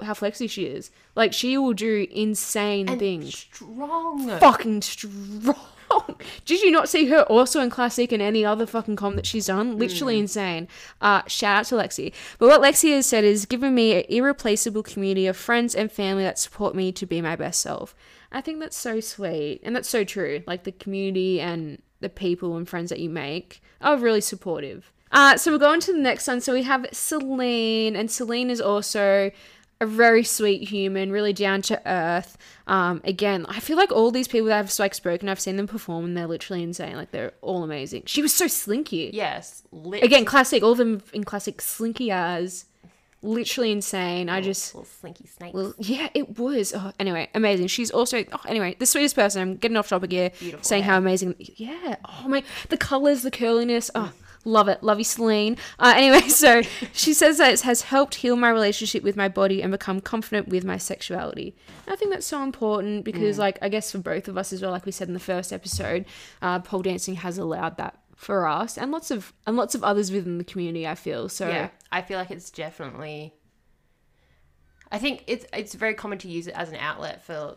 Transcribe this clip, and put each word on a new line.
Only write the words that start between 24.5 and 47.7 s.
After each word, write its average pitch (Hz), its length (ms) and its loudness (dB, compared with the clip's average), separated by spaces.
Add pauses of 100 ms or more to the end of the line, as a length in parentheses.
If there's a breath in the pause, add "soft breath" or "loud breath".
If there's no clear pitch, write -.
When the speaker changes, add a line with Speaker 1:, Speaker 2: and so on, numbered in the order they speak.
Speaker 1:
Uh, 277 280 8
so 330 120 0
we'll 302 80 2
go 285 140 8
on 339 80 2
to 381 140 -2
the 320 40 2
next 262 300 0
one. 247 140 -2
So 262 100 -2
we 254 120 0
have 262 280 0
Celine, 240 1040 -2
and 220 140 -4
Celine 247 400 -4
is 240 100 -2
also 202 680 2 (500 soft breath)
a 220 60 0
very 226 360 6
sweet 208 460 0
human, 196 420 -2
really 208 220 0
down 196 300 0
to - 180 -2 (100)
earth. 175 460 -2 (300 loud breath)
Um, 180 380 2
again, 190 440 0
I 196 120 -10
feel 311 180 0
like 392 120 4
all 226 200 4
these 254 180 -2
people 220 200 2
that 214 100 4
I've, 202 200 -2
like, 196 140 0
spoken, 180 380 -4
I've 190 100 -4
seen 190 160 -4
them 202 100 -2
perform, 175 380 -8
and 175 120 -4
they're 170 100 -4
literally 170 360 -6
insane. 170 340 -8
Like, 147 140 -12
they're - 300 -8
all 180 220 -4
amazing. 147 420 -8
She - 160 -2
was 294 140 2
so 359 140 4
slinky. 202 680 -4
Speaker 2:
Yes. 175 480 -8 (100)
Lit- 180 320 -4
Speaker 1:
Again, 240 220 6
classic. 262 360 4
All 226 100 6
of 240 60 4
them 226 240 0 (120)
in 208 100 -6
classic - 380 -10
slinky 226 480 -6
as. 180 560 -4 (540 soft breath)
Literally 226 520 -2
insane. 180 560 -4
I 180 80 -2
Speaker 2:
Little, 190 140 -2
Speaker 1:
just - 240 -8
Speaker 2:
little - 140 -18 (120)
slinky - 260 -20
snakes. 175 280 -20
Speaker 1:
Well, 190 240 -6
yeah, 262 360 -4
it 277 240 -2
was. 240 380 -2
Oh, 196 240 -8
anyway, 180 340 -4
amazing. 202 340 2
She's 226 220 -4